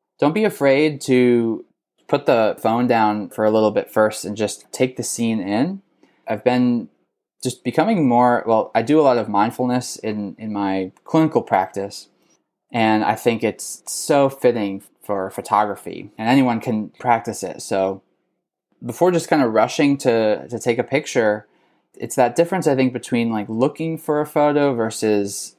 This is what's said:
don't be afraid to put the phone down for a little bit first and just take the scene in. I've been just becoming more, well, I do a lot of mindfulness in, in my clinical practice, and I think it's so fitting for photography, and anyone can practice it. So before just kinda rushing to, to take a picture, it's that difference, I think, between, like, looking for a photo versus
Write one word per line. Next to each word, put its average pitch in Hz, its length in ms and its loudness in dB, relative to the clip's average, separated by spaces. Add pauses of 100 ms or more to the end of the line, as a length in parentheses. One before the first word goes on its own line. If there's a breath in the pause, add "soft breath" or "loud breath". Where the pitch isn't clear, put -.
(180)
don't 147 160 2
be 214 100 0
afraid 143 580 2
to 120 640 2 (440)
put 139 180 -2
the 110 320 2
phone 120 280 0
down 107 420 0
for - 160 -4
a 107 60 4
little 107 200 4
bit 95 200 -4
first 107 340 0
and 104 120 -8
just - 360 -6
take 127 240 -2
the 120 60 -6
scene 113 380 -4
in. 123 420 -4 (440 soft breath)
I've - 160 -6
been 123 460 2 (540)
just - 200 -6
becoming 160 460 2
more, 120 380 4
well, 113 280 0
I 113 80 2
do 147 160 2
a 156 40 6
lot 127 160 4
of 110 100 -4
mindfulness 120 680 -2
in, 104 420 -6
in 110 140 -10
my 98 380 -4 (140)
clinical 156 380 2
practice, 98 640 -4 (640)
and 110 320 2
I 110 100 2
think 113 300 0
it's - 420 -6
so 139 420 0
fitting 110 540 -2 (200)
for 95 280 -6
photography, 101 880 -4
and 110 100 -4
anyone 123 320 2
can 107 380 -4
practice 113 460 -2
it. - 180 -10
So 98 400 -2 (800)
before 170 280 2
just 165 160 -2
kinda 143 200 2
rushing 123 500 2
to, 107 500 0
to 120 100 -8
take 117 200 -2
a 120 60 -2
picture, 113 640 -2 (480)
it's - 220 -10
that 120 200 2
difference, 170 300 0
I 139 100 4
think, 131 160 2
between, 117 380 -2
like, 107 180 -4
looking 143 500 -2
for 151 220 -2
a 151 60 -2
photo 147 480 2
versus 107 840 -2